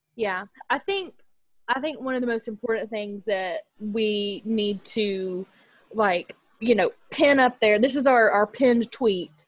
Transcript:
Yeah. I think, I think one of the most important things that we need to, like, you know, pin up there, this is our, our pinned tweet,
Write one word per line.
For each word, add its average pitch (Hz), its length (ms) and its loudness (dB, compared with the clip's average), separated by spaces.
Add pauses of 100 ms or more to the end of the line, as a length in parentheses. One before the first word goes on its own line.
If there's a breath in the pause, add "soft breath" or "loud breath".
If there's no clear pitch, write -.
(160)
Yeah. 202 300 -6 (240 loud breath)
I 277 100 -2
think, 381 340 -6 (540)
I 254 120 -2
think 294 200 -8
one 262 160 -6
of 254 60 -4
the 247 60 -4
most 226 200 -4
important 220 420 -6
things 208 360 -10
that 190 360 -4 (180)
we 208 640 -2
need 208 400 -2
to, 190 600 -4 (480 soft breath)
like, 196 420 -2 (240)
you 226 160 2
know, 185 160 2 (200)
pin 285 280 4
up 247 220 4
there, 214 180 4
this 254 160 2
is 277 120 2
our, 233 240 6
our 208 160 2
pinned 240 440 2
tweet, 196 400 -2 (160)